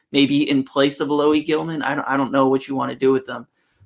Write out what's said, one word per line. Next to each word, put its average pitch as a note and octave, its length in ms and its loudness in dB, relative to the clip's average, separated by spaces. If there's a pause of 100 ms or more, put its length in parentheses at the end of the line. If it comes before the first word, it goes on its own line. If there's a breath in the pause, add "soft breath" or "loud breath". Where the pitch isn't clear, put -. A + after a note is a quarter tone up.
(140 soft breath)
maybe C#3 360 2
in C3+ 140 2
place C#3+ 380 0
of C#3+ 80 -4
Alohi D3 360 2
Gilman. D#3+ 360 -4
I C3+ 140 -4
don't, C#3+ 120 -6
I C3 80 -2
don't C3+ 160 -2
know C3+ 160 2
what C3+ 220 0
you C#3 60 -6
wanna B2+ 200 -4
do C3 160 2
with C3 140 0
them, A#2+ 200 -12 (400)